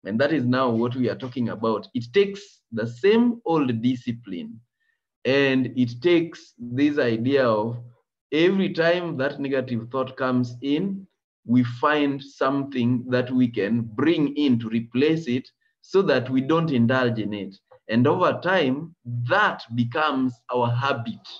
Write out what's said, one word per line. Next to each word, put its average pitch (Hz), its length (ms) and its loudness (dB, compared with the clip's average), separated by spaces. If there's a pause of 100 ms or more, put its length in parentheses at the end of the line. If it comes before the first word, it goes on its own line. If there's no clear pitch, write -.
And 107 160 -4
that 151 100 2
is 139 140 0
now 127 240 2
what 117 260 0
we 123 140 0
are 98 60 -4
talking 123 340 -6
about. 104 460 -2
It 120 180 -4
takes 202 480 0 (100)
the 113 140 -4
same 226 600 2
old 135 360 0
discipline, 117 760 -6 (640)
and 131 520 2
it 120 260 -2
takes 170 580 0
this 139 400 0
idea 123 480 2
of 113 300 0 (540)
every 175 420 2
time 165 440 0
that 131 220 -4
negative 127 500 -4
thought 131 260 -4
comes 123 460 -2
in, 196 460 -2 (380)
we 123 180 4
find 143 580 0
something 135 880 -2
that 123 220 0
we 127 160 4
can 113 340 0
bring 143 540 0
in 135 240 2
to 113 100 -6
replace 135 580 0
it 123 200 -4 (340)
so - 220 2
that 127 260 2
we 131 120 2
don't 160 300 2
indulge 120 460 2
in 104 160 -4
it. 101 220 -8 (320)
And 120 180 2
over 175 380 2
time, 160 520 0 (340)
that 190 340 0 (100)
becomes 131 600 0 (200)
our 120 160 2
habit. 120 580 -2 (120)